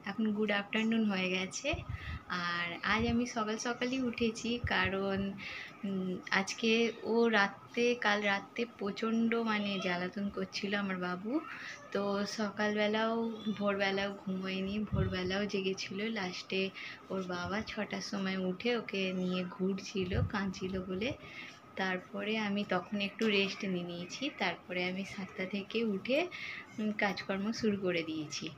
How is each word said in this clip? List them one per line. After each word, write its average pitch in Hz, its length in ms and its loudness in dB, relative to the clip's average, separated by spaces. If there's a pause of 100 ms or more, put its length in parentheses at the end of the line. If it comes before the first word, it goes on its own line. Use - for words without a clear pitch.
এখন 220 280 -2
গুড 208 180 2
আফটারনুন 220 540 4
হয়ে 185 260 2
গেছে। 185 380 -2 (720)
আর 175 260 0 (160)
আজ 214 240 4
আমি 233 200 4
সকাল 220 320 0
সকালই 247 420 0
উঠেছি, 233 500 0 (160)
কারণ, 196 520 2 (680)
উম, 190 260 0 (200)
আজকে 196 400 2 (320)
ও 220 140 2 (120)
রাতে, 214 680 4
কাল 208 280 4
রাতে 202 400 0 (140)
প্রচণ্ড, 226 540 2 (120)
মানে, 208 280 2 (120)
জ্বালাতন 180 460 0
করছিল 190 460 -2
আমার 196 240 0
বাবু। 180 320 -2 (600)
তো 202 120 0 (240)
সকালবেলাও, 214 880 2 (380)
ভোরবেলাও 196 600 2
ঘুমোয়নি, 190 680 -2
ভোরবেলাও 190 680 0
জেগেছিল। 190 520 -2 (140)
লাস্টে 190 500 -2 (460)
ওর 190 140 -2
বাবা 180 400 -2
ছটার 202 480 -4
সময় 190 280 0
উঠে 185 380 0
ওকে 196 260 -2 (100)
নিয়ে 185 320 0
ঘুরছিল, 185 680 -2 (100)
কাঁদছিল 190 580 -2
বলে। 190 300 -2 (680)
তারপরে 190 600 -2
আমি 208 260 0
তখন 190 360 0
একটু 202 260 0
রেস্ট 196 380 4
নিয়ে 180 200 0
নিয়েছি, 175 380 -6 (160)
তারপরে 180 460 -2
আমি 185 200 -2
সাতটা 190 420 -6
থেকে 202 380 -4
উঠে, 220 340 2 (560)
উম, 214 180 0
কাজকর্ম 196 600 0
শুরু 220 240 2
করে 180 260 0
দিয়েছি। 156 440 -4 (120)